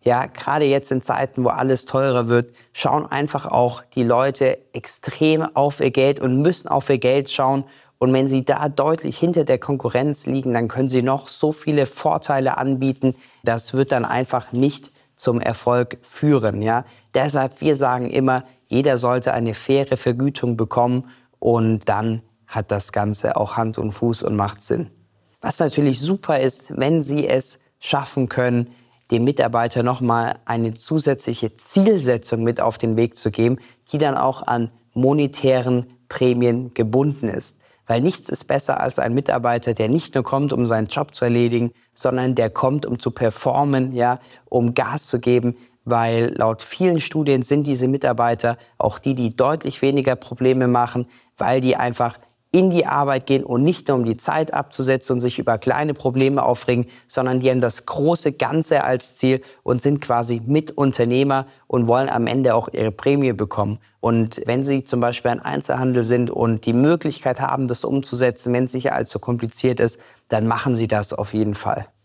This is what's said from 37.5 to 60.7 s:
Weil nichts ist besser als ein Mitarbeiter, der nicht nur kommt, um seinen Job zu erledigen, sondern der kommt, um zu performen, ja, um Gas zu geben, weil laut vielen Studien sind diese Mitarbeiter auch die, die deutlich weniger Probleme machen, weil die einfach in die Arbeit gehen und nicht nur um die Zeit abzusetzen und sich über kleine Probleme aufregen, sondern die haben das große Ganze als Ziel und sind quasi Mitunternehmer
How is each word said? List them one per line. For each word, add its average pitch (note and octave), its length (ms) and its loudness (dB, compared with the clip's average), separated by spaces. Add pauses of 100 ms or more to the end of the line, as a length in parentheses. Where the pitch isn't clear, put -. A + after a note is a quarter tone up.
Weil A#2 140 2
nichts F3+ 300 -2
ist - 160 -6
besser C#3 340 0
als - 180 -2
ein A#2+ 160 0
Mitarbeiter, A#2+ 600 0
der A2 160 0
nicht D#3 260 -2
nur B2+ 80 0
kommt, C#3+ 300 -2
um A#2+ 120 0
seinen A2 220 0
Job - 260 -6
zu - 120 -2
erledigen, A#2+ 480 2 (200)
sondern B2+ 400 0
der A#2+ 160 2
kommt, C#3 360 0
um A#2 120 -4
zu - 140 -4
performen, C3 840 0
ja, A#2+ 260 0 (260)
um B2 280 2
Gas B2+ 340 -2
zu B2 120 -2
geben, B2 380 0 (260)
weil A#2 540 0
laut A2+ 240 0
vielen F3 400 0
Studien C#3+ 400 0
sind C#3+ 260 0
diese C3 220 0
Mitarbeiter A#2+ 680 0 (200)
auch - 220 -2
die, C3+ 160 -2
die A#2 200 -2
deutlich C#3 460 -2
weniger C3+ 340 2
Probleme B2+ 540 0
machen, A#2+ 380 0 (300)
weil C3 220 0
die B2+ 160 2
einfach A#2+ 420 -2 (380)
in F#3 140 6
die F3 160 2
Arbeit C#3 400 0
gehen C3+ 180 2
und B2 200 0
nicht E3+ 240 0
nur C#3 100 2
um A#2+ 80 0
die A2+ 100 0
Zeit D3+ 380 -2
abzusetzen C3 640 -2
und B2 60 -2
sich B2 180 -2
über A2+ 180 0
kleine C#3 380 -2
Probleme C3+ 480 2
aufregen, B2 420 0 (220)
sondern B2+ 320 0
die C3 100 4
haben B2+ 120 2
das A#2 260 -2
große D#3 440 0
Ganze C#3+ 520 0
als C3 320 -4
Ziel C3 260 2 (220)
und B2 180 0
sind C#3+ 200 0
quasi A#2 440 -2
Mitunternehmer C3+ 1040 0 (180)